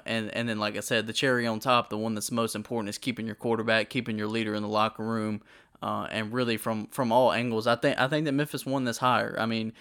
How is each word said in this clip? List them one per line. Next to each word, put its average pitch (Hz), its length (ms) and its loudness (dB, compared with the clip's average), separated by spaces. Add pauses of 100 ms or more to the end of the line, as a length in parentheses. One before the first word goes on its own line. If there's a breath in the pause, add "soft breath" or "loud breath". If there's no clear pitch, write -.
and, 110 280 -2
and 117 160 -2
then, 107 100 -2
like 104 180 -2
I 104 40 -4
said, 110 260 0
the 110 60 -4
cherry 123 340 2
on 110 120 0
top, 123 300 2
the 107 80 -4
one 110 160 -2
that's 104 180 -4
most 113 240 0
important 107 340 -4
is 104 80 -8
keeping 113 280 -4
your 107 100 -6
quarterback, 110 540 0
keeping 117 280 -2
your 107 100 -2
leader 110 280 -2
in 107 80 -4
the 104 60 -4
locker 107 340 0
room, 110 380 -2 (400 soft breath)
uh, 107 300 -4
and 104 220 -4
really 117 240 0
from, 110 300 -4
from 120 240 0
all 123 200 6
angles, 113 360 0
I 120 80 6
think, 139 240 2
I 131 80 4
think 156 180 0
that 139 80 0
Memphis 147 320 0
won 135 200 0
this 117 140 -2
hire. 117 400 2
I 113 60 0
mean, 113 360 -2